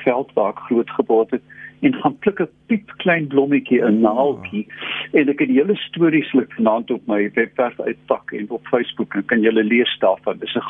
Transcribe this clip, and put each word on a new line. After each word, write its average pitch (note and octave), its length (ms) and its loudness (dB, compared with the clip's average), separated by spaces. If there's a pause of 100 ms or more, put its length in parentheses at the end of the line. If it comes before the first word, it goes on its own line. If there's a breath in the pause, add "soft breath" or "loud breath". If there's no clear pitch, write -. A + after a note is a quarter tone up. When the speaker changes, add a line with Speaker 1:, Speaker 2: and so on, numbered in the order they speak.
Speaker 1:
veld C3 300 0
waar G#2 160 0
ek - 100 -8
groot A#2 300 -2
geword - 420 0
het, A#2+ 100 -4 (400 loud breath)
en C#4 120 2
gaan D3 260 -4
pluk - 220 -2
'n E3 60 -2 (200)
piepklein F3 600 -2
blommetjie, C3+ 540 2
'n A#2+ 40 0 (200)
Speaker 2:
Ah. G#2+ 80 2
Speaker 1:
naaltjie. A#2 540 -2 (460 loud breath)
En C#3+ 160 4
ek C#3+ 100 -2
het D3 80 0
die B2+ 100 2
hele F#3+ 180 2
storie D#3+ 480 0
slik - 300 0
vanaand A2+ 380 0
op A2 160 -4
my G#2 260 0
webwerf A#2 460 -2
uitpak - 520 -6
en G#2+ 180 -8
op - 180 -10
Facebook, - 480 -2
en G2+ 100 -2
kan A#2 160 2
julle A2 220 4
lees A#2 360 2
daarvan. F#2+ 400 0
Dis - 160 -10
'n A2+ 40 -2 (100)